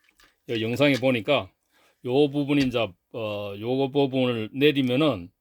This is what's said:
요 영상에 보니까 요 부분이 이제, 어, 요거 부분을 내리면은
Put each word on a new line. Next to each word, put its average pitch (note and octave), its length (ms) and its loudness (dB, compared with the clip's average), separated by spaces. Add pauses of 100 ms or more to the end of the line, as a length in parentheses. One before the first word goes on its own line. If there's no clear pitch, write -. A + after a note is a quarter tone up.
(500)
요 A#2 120 -2
영상에 B2 340 2
보니까 B2 540 0 (560)
요 C3+ 240 2
부분이 C#3+ 380 0
이제, A#2+ 120 -2
어, G#2 800 -6
요거 B2+ 340 -2
부분을 B2+ 600 0
내리면은 C3 880 2